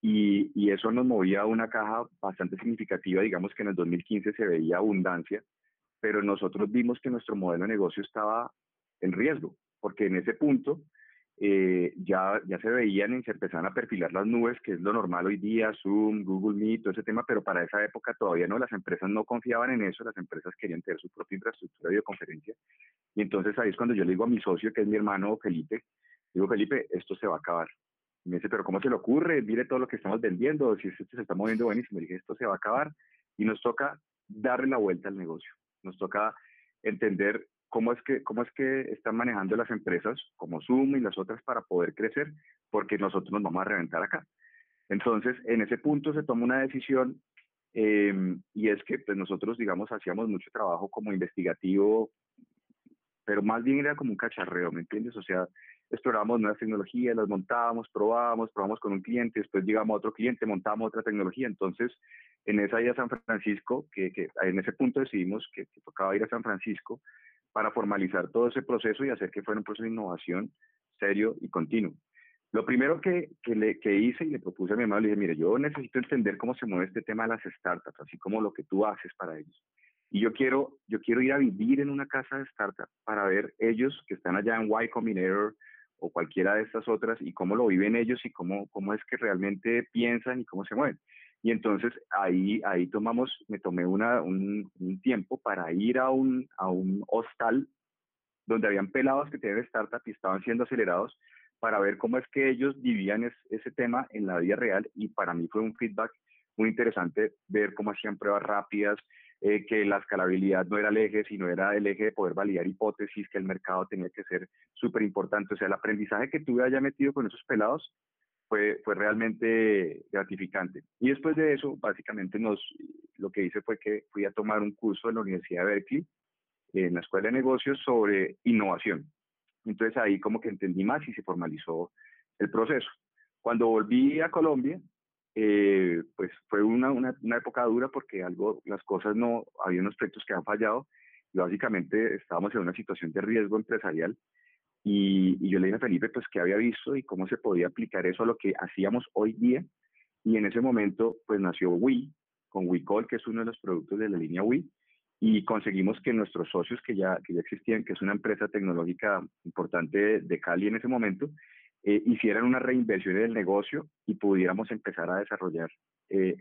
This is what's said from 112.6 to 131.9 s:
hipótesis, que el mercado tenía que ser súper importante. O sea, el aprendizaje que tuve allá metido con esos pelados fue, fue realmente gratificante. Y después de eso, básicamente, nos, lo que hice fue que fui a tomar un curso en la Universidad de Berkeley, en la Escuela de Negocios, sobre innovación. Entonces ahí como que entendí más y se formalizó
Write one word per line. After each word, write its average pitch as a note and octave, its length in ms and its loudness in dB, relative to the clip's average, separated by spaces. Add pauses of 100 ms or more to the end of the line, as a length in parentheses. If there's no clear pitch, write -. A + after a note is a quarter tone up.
hipótesis, G#2 640 -4
que - 80 -8
el F#2+ 80 -4
mercado F#2 420 -4
tenía F#2+ 220 -6
que G2+ 140 -14
ser F2+ 260 -8 (240)
súper A2+ 300 -2
importante. G2+ 500 -2
O F#2+ 40 -6
sea, F#2+ 100 -2
el F#2+ 60 0
aprendizaje G#2+ 560 -2
que D3+ 120 -6
tuve B2 220 2
allá C3 180 2
metido C#3 320 0
con C3+ 140 -2
esos - 200 -10
pelados A#2 460 0 (560)
fue, G#2 340 2
fue G2+ 120 0
realmente A2 1160 2
gratificante. F#2+ 720 -6 (160)
Y B2 100 2
después C#3 260 0
de D#3 180 4
eso, C#3 240 -4
básicamente, G#2 640 -4
nos, A2 200 0 (580)
lo F#2+ 140 -6
que G2 140 0
hice F#2+ 160 -4
fue A2 160 -4
que G#2 340 -4
fui G2+ 140 -2
a G2 60 -4
tomar G#2+ 300 -2
un G#2 120 -4
curso G#2 340 -4
en A2+ 80 -2
la A2+ 60 -2
Universidad F2+ 440 -4
de G#2 80 2
Berkeley, B2+ 320 -2 (680)
en F2+ 220 2
la E2+ 60 0
Escuela F#2+ 260 -2
de A#2 60 0
Negocios, C3 520 0
sobre G2+ 580 2
innovación. G2 680 0 (540)
Entonces A2 320 0
ahí G#2 220 2
como A2 220 -2
que A2+ 80 -4
entendí F#2+ 340 -2
más C#3+ 240 0
y A2+ 60 -10
se G#2 80 -12
formalizó E2 680 -6 (480)